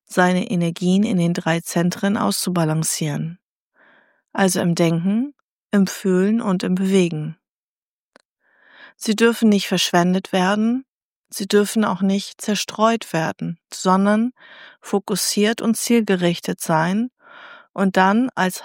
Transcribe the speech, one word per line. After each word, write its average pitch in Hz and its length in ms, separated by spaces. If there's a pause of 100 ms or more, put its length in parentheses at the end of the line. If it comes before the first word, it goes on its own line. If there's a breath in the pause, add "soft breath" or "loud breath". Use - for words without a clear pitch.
seine 180 440
Energien 180 540
in 214 140
den 170 160
drei 165 260
Zentren 180 580
auszubalancieren. 160 1200 (920 soft breath)
Also 190 280
im 170 140
Denken, 180 580 (380)
im 196 160
Fühlen 196 540
und 185 220
im 185 120
Bewegen. 170 600 (1600 soft breath)
Sie 220 200
dürfen 226 340
nicht 202 180
verschwendet 180 640
werden, 214 540 (440)
sie 196 180
dürfen 208 360
auch 196 180
nicht 196 400
zerstreut 220 720
werden, 165 460 (140)
sondern 202 580 (480 loud breath)
fokussiert 208 840
und 226 140
zielgerichtet 190 840
sein 185 480 (640 loud breath)
und 190 240
dann 208 380
als 185 300